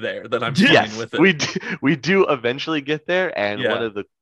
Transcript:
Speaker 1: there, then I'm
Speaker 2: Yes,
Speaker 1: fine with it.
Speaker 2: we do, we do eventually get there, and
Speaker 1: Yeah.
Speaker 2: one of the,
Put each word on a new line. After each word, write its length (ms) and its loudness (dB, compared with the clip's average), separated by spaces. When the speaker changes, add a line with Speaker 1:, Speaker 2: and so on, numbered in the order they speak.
Speaker 1:
there, 280 -8
then 140 -2
I'm 120 -2
Speaker 2:
Yes, 360 6
Speaker 1:
fine 60 -10
with 160 -8
it. 60 -2
Speaker 2:
we 140 6
do, 140 -4
we 160 2
do 300 2
eventually 540 -2
get 240 -6
there, 320 -2
and 240 -2
Speaker 1:
Yeah. 120 0
Speaker 2:
one 100 -2
of 100 -6
the, 120 -8